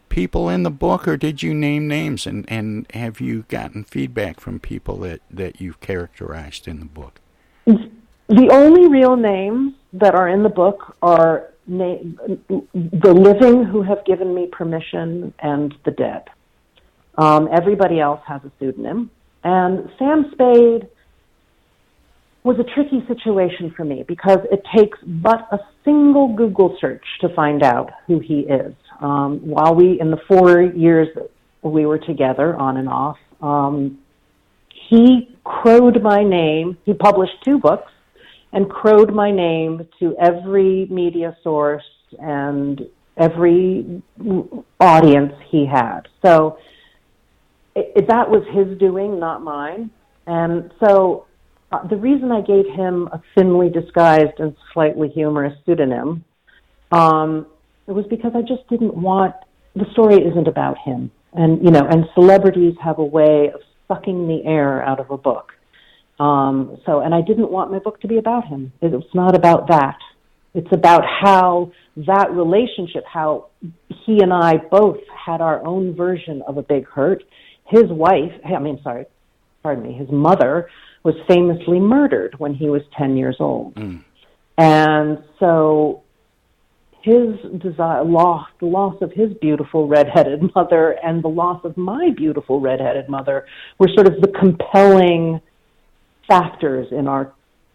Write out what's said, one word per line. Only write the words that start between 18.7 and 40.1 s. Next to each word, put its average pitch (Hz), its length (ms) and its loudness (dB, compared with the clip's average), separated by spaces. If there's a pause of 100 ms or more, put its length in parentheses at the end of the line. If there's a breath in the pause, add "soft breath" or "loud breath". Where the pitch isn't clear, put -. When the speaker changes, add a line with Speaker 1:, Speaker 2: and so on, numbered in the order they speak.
Speaker 2:
And 180 540 -2
Sam 294 340 0
Spade 240 560 4 (1600)
was 247 160 0
a 240 40 -2
tricky 277 440 -6
situation 180 680 -4
for 170 80 -10
me 135 200 -8
because 190 360 0 (120)
it 196 120 -2 (120)
takes 214 280 2
but 170 480 -2
a 202 80 -6 (240)
single 285 500 4
Google 196 460 0
search 131 240 -8 (180)
to 170 80 -2
find 147 340 -2
out 123 280 0 (160)
who 170 120 0
he 151 220 -4
is. 139 320 -4 (280)
Um, 143 380 -4
while 156 360 0
we, 180 240 4
in 160 120 -2
the 151 160 -4
four 180 340 6
years 165 540 2
that - 140 -14 (320)
we 156 240 -2
were 151 120 0
together 139 580 -4
on 131 220 -4
and 131 120 -6
off, 131 280 -6 (240)
um, 143 580 -2 (880)
he 240 540 6
crowed 233 580 4
my 208 220 2
name. 170 640 -2
He 208 80 0
published 185 400 2 (100)
two 277 160 0
books 160 320 0 (600 soft breath)
and 196 160 -2
crowed 214 440 4
my 208 160 0
name 165 580 -4 (120)
to 170 180 -2